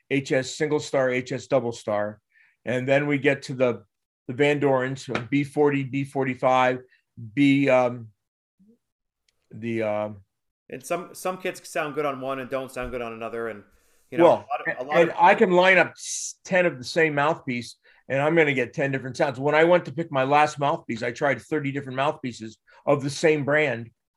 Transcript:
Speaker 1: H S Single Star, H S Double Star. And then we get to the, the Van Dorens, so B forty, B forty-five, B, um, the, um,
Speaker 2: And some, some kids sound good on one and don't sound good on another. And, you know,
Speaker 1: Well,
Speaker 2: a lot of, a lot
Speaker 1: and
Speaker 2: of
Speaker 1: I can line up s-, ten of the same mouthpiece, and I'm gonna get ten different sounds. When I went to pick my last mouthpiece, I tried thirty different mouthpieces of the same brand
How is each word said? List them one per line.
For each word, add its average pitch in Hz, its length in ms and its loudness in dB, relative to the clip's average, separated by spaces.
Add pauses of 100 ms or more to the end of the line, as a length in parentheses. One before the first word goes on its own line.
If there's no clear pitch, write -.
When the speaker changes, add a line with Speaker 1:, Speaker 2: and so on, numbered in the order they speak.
(100)
Speaker 1:
H 139 200 -2
S 131 240 0
Single 151 260 0
Star, 135 300 -2
H 127 220 -4
S 123 140 -8
Double 120 260 0
Star. 104 480 -6 (440)
And 127 220 -4
then 139 200 2
we 147 120 0
get 139 260 0
to 147 100 -10
the, 123 280 0 (460)
the 123 60 -8
Van 143 260 2
Dorens, 135 400 0
so 127 140 -10 (160)
B 143 120 0
forty, 143 420 0
B 135 200 -6
forty-five, 127 760 0 (540)
B, 139 340 4
um, 123 400 2 (1400)
the, 113 320 -6
um, 107 400 -4 (460)
Speaker 2:
And - 160 -14
some, 180 300 -8
some 185 240 -8
kids - 300 -10
sound 151 260 -6
good 147 120 -4
on 131 140 -6
one 135 200 -6
and 123 100 -12
don't 131 220 -6
sound 127 180 -8
good 123 120 -8
on 117 100 -10
another. 113 360 -8
And, 104 140 -12 (480)
you 127 80 -10
know, 165 60 8
Speaker 1:
Well, 147 100 8
Speaker 2:
a - 20 0
lot - 240 -6
of, 135 260 -6
a - 20 -14
lot 160 120 4
Speaker 1:
and - 100 4
Speaker 2:
of - 80 -8
Speaker 1:
I 185 160 8
can 202 160 4
line 180 280 6
up 143 140 4
s-, - 520 -10
ten 185 220 2
of 143 120 -2
the 123 60 -12
same 160 300 2
mouthpiece, 143 640 -2 (320)
and 135 120 0
I'm 156 140 2
gonna 151 200 4
get 127 180 -2
ten 139 200 -4
different 127 240 -6
sounds. 143 220 -2
When 147 160 0
I 160 100 6
went 175 200 4
to 143 80 -12
pick 160 180 -8
my 135 140 0
last 147 340 2
mouthpiece, 139 440 -4
I 120 100 -4
tried 127 300 -2
thirty 143 280 -4
different 127 260 -8
mouthpieces 131 640 -6 (280)
of 139 160 2
the 143 80 -4
same 151 340 2
brand 127 460 -2 (260)